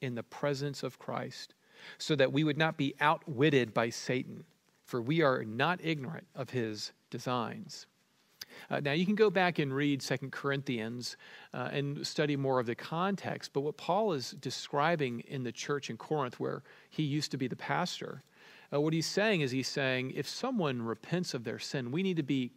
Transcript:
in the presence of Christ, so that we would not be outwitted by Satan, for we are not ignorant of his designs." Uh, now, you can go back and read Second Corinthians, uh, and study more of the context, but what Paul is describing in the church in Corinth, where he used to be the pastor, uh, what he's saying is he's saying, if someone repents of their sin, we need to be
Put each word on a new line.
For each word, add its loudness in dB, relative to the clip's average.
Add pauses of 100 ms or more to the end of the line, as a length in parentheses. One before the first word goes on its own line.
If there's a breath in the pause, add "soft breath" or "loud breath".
in -4
the -4
presence -2
of -6
Christ, -8 (440 loud breath)
so 2
that 6
we 4
would 2
not 2
be 0
outwitted 4
by 2
Satan, -4 (400)
for -2
we 4
are 4
not 0
ignorant -4
of -6
his -2 (180)
designs." -4 (840 loud breath)
Uh, 0
now, 0
you 4
can 2
go 8
back 4
and 2
read 2
Second -2
Corinthians, -2 (380 loud breath)
uh, -4
and -2
study 2
more 2
of 2
the -2
context, -4
but 0
what -4
Paul 2
is -2
describing 0
in -6
the -4
church -4
in -6
Corinth, -2
where -4 (260 loud breath)
he -2
used 0
to -4
be 0
the -2
pastor, -4 (480 loud breath)
uh, 4
what 2
he's 2
saying 4
is 2
he's 0
saying, 0
if -4
someone 0
repents -2
of -4
their -4
sin, -4
we 0
need 2
to 0
be 0